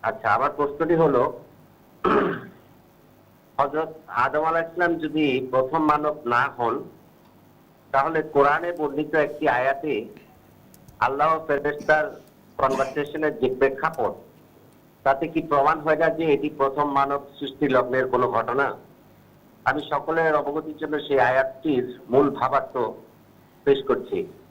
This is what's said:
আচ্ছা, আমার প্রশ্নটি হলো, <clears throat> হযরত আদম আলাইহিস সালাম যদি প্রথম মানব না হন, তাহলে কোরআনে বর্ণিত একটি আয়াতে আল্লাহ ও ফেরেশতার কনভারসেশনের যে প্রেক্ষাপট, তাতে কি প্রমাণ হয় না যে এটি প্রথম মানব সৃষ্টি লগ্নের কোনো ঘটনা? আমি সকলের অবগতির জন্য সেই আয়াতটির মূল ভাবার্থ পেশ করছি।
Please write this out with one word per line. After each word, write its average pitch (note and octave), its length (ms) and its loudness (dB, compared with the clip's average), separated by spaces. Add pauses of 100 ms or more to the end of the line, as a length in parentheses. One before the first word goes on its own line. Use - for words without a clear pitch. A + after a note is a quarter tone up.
আচ্ছা, A2 320 0
আমার C3+ 160 0
প্রশ্নটি D3+ 440 -2
হলো, C#3+ 440 2 (640)
<clears throat> - 1500 -6
হযরত D3+ 360 -2 (120)
আদম C3+ 380 0
আলাইহিস E3 300 -2
সালাম E3+ 240 0
যদি D3 520 0
প্রথম C3 280 2
মানব D3+ 380 2 (100)
না A#2+ 220 2 (100)
হন, A2+ 260 -2 (1080)
তাহলে D3+ 300 2
কোরআনে D3 500 2
বর্ণিত D3+ 420 -4
একটি D3+ 340 0
আয়াতে C3 560 0 (960)
আল্লাহ D3 360 2
ও D#3 100 -8
ফেরেশতার D3 760 0 (340)
কনভারসেশনের D3+ 840 -2
যে C3 140 0
প্রেক্ষাপট, C3 580 0 (920)
তাতে C#3 240 2
কি D#3+ 140 -2
প্রমাণ D3 380 2
হয় D#3 160 2
না D#3+ 120 2
যে D#3+ 160 -2
এটি D3 260 2
প্রথম C#3 420 0
মানব C#3 280 0 (180)
সৃষ্টি C#3+ 300 -4
লগ্নের B2+ 400 2
কোনো B2 200 0
ঘটনা? B2 480 -2 (880)
আমি C#3+ 160 0 (100)
সকলের D#3+ 440 0
অবগতির D3 420 -2
জন্য D3+ 240 -6
সেই C#3 200 2
আয়াতটির C3 800 0 (100)
মূল C#3 200 6
ভাবার্থ C3+ 460 -2 (880)
পেশ C#3 140 4 (100)
করছি। - 440 -2 (180)